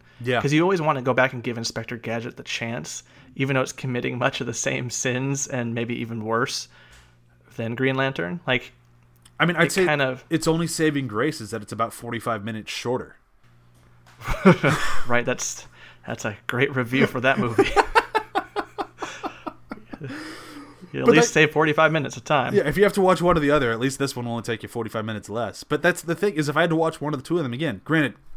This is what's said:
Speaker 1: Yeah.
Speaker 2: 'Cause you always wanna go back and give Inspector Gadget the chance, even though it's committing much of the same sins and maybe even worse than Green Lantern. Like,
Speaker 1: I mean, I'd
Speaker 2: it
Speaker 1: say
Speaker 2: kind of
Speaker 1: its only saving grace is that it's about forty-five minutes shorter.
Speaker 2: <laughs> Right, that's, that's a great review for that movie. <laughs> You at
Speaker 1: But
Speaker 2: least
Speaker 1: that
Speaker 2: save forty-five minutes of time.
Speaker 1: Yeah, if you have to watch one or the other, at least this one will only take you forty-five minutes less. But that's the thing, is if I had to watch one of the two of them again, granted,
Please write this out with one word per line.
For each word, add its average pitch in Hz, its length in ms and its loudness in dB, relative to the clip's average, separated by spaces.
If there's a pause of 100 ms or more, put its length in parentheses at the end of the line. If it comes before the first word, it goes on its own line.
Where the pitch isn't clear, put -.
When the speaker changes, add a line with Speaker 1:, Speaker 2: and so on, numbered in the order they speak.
(200)
Speaker 1:
Yeah. 120 220 0
Speaker 2:
'Cause 139 100 0
you 156 100 4
always 180 200 2
wanna 151 200 0
go 127 120 0
back 127 180 4
and 123 100 -8
give 117 160 -6
Inspector 117 380 -8
Gadget 117 400 -8
the - 80 -14
chance, - 580 -8 (320)
even 139 200 0
though 131 80 2
it's 127 100 -4
committing 127 460 -4
much 127 220 -2
of 123 60 -6
the 120 80 -6
same 131 360 -4
sins 135 580 -4
and 117 260 -4
maybe 120 220 -4
even 113 280 -6
worse 113 440 -2 (880)
than 117 180 -6
Green 131 220 0
Lantern. 139 500 -4
Like, 127 260 -2 (680)
Speaker 1:
I 156 60 4
mean, 175 100 0
I'd 160 120 4
Speaker 2:
it - 40 -6
Speaker 1:
say 185 140 4
Speaker 2:
kind 147 160 2
of 131 280 -2
Speaker 1:
its 160 160 0
only 165 220 2
saving 143 400 0
grace 127 320 -2
is 104 100 -12
that 110 120 -6
it's 104 100 -14
about 113 200 -2
forty-five 117 520 -6
minutes 110 260 -8
shorter. - 460 -4 (1080)
Speaker 2:
<laughs> - 200 -2 (640)
Right, 120 200 4
that's, - 400 -6 (400)
that's 120 180 -8
a 107 100 -6 (120)
great 127 280 0
review 127 320 4
for 131 140 -4
that 131 180 4
movie. 120 300 2
<laughs> - 100 2 (3250)
You 139 80 -6
at 131 60 -2
Speaker 1:
But - 100 10
Speaker 2:
least 160 120 8
Speaker 1:
that - 40 -6
Speaker 2:
save 156 200 6
forty-five 156 380 4
minutes 147 260 -2
of 117 80 -12
time. 135 300 2
Speaker 1:
Yeah, 196 140 4
if 143 80 -2
you 196 80 6
have 196 80 6
to 202 80 0
watch 185 200 4
one 175 160 4
or 160 40 4
the 143 100 4
other, 135 220 4
at 113 80 -2
least 135 180 -2
this 139 160 -2
one 120 120 -6
will 117 60 -4
only 113 120 -4
take 113 180 -4
you 104 60 -10
forty-five 113 360 -6
minutes 107 240 -8
less. 107 360 -6
But 143 180 -2
that's 175 200 2
the 165 120 -4
thing, 202 200 0
is 147 140 0
if 143 80 -4
I 151 60 4
had 170 80 2
to 160 60 2
watch 160 240 0
one 147 120 -4
of 135 80 -4
the - 60 -14
two 165 100 0
of 170 60 0
them 123 100 -4
again, 123 320 -4
granted, 143 300 2 (220)